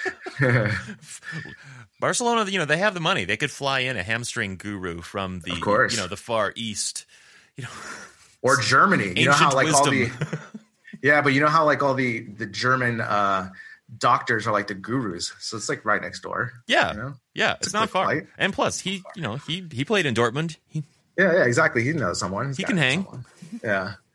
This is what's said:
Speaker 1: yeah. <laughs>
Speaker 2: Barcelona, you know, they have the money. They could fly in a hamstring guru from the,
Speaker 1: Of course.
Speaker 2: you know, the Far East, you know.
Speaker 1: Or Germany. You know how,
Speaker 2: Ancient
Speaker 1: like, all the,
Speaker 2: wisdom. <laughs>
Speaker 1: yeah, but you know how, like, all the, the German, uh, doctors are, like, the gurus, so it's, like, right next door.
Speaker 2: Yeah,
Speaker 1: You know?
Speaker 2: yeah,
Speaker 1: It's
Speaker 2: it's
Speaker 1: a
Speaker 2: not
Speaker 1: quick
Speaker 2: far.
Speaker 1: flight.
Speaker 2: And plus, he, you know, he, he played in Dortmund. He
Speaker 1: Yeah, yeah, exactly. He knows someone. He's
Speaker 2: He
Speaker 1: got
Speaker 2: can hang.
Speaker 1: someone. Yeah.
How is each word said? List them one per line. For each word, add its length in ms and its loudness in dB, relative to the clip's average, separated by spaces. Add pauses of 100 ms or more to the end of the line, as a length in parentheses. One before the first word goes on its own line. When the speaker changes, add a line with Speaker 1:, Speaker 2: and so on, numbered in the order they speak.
(400)
Speaker 1:
yeah. 400 4
<laughs> 1200 -14
Speaker 2:
Barcelona, 500 0
you 80 0
know, 60 0
they 140 0
have 160 2
the 60 -4
money. 240 0
They 120 0
could 140 -2
fly 300 -2
in 160 -2
a 60 -2
hamstring 540 -4
guru 460 -6
from 380 -6
the, 120 -8
Speaker 1:
Of 80 -6
course. 340 2
Speaker 2:
you 60 -2
know, 60 -4
the 100 -10
Far 400 -2
East, 480 -6 (520)
you 80 -10
know. 60 -12 (720)
Speaker 1:
Or 140 4
Germany. 600 4
You 100 4
know 60 6
how, 140 6
Speaker 2:
Ancient 80 4 (120)
Speaker 1:
like, 80 4
all 160 6
the, 140 2
Speaker 2:
wisdom. 340 -6 (300)
<laughs> 340 -16
Speaker 1:
yeah, 180 6
but 140 4
you 60 4
know 80 4
how, 180 6
like, 160 4
all 120 2
the, 260 -2
the 260 -10
German, 560 0
uh, 480 0 (480)
doctors 480 2
are, 60 2
like, 160 0
the 60 -6
gurus, 640 -4
so 180 -10
it's, 100 -6
like, 160 -6
right 160 2
next 200 -10
door. 320 -6 (140)
Speaker 2:
Yeah, 260 2
Speaker 1:
You 60 -10
know? 160 -10 (200)
Speaker 2:
yeah, 240 0
Speaker 1:
It's 80 -6
Speaker 2:
it's 80 -6
Speaker 1:
a 40 0
Speaker 2:
not 40 2
Speaker 1:
quick 100 -2
Speaker 2:
far. 140 0
Speaker 1:
flight. 200 -2 (120)
Speaker 2:
And 160 0
plus, 260 -2
he, 220 -6 (120)
you 80 -10
know, 140 -4
he, 340 -8
he 140 -4
played 220 2
in 80 0
Dortmund. 420 0 (120)
He 160 -6 (340)
Speaker 1:
Yeah, 160 4
yeah, 100 6
exactly. 380 4
He 100 0
knows 260 -2
someone. 300 -4
He's 80 -6
Speaker 2:
He 60 -4
Speaker 1:
got 60 -2
Speaker 2:
can 100 2
hang. 260 2
Speaker 1:
someone. 200 -12 (380)
Yeah. 300 0 (220)